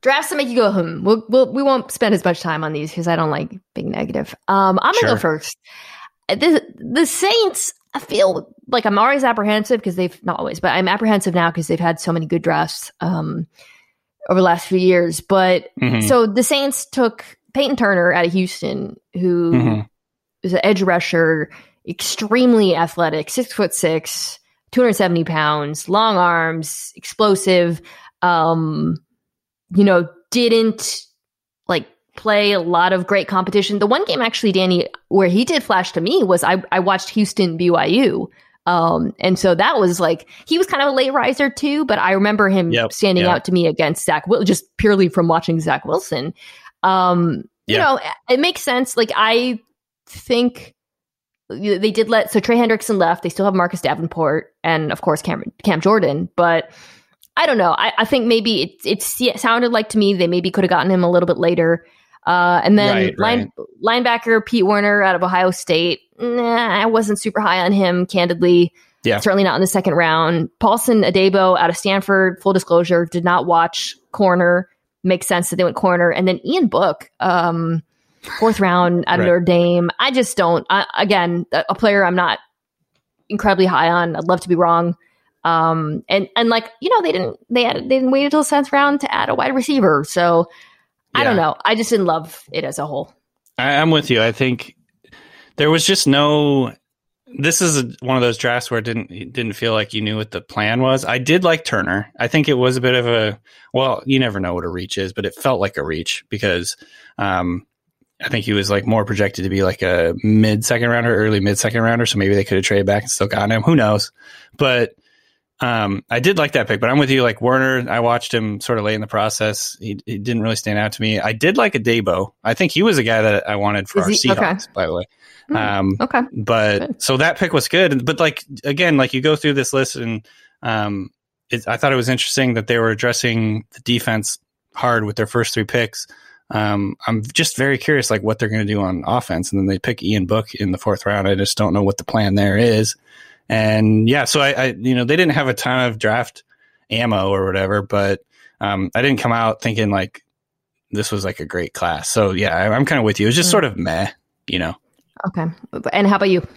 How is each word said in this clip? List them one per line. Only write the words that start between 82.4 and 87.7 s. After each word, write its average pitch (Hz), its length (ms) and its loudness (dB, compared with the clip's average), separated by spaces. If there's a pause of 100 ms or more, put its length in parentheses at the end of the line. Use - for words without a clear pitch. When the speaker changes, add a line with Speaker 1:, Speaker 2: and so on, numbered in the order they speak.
Speaker 1:
incredibly 196 380 2
high 165 240 2
on. 170 260 0
I'd - 80 -6
love 180 160 0
to - 80 -14
be 180 60 4
wrong. 170 420 2 (480)
Um, 160 640 0
and, 190 280 0
and, 233 120 0
like, 226 220 0 (100)
you 302 80 -4
know, 440 140 2
they 370 100 -2
didn't, - 260 -4 (120)
they 240 140 2
had, - 200 -2